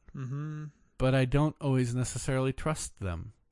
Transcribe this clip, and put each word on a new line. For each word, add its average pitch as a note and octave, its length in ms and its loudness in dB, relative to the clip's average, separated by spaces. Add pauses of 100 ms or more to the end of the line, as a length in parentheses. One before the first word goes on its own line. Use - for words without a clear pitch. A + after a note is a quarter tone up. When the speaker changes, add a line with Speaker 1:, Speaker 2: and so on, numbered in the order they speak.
(140)
Speaker 1:
Mm-hmm. D3 500 -6 (340)
Speaker 2:
But C3 160 4
I C3 100 6
don't C#3+ 380 2
always B2+ 320 2
necessarily C3 580 0
trust - 480 -4
them. F#2 320 -4 (200)